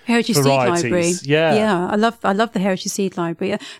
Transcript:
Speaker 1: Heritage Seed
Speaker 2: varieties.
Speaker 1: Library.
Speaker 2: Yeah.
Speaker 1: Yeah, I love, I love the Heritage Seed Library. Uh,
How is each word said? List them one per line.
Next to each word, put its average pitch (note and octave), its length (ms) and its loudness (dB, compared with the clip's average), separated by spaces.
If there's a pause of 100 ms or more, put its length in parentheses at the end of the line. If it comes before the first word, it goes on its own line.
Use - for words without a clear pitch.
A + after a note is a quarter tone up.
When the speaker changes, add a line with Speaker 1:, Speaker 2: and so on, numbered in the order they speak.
Speaker 1:
Heritage A#3 320 0
Seed C#3 80 4
Speaker 2:
varieties. C3 380 2
Speaker 1:
Library. E3+ 300 0 (100)
Speaker 2:
Yeah. D3+ 320 2
Speaker 1:
Yeah, G#3 320 0
I - 80 -2
love, A3+ 280 0
I G3 80 0
love A3 220 0
the G#3+ 60 -2
Heritage F#3+ 320 -2
Seed F#3+ 260 -4
Library. F3 360 -4
Uh, G3+ 40 -4 (220)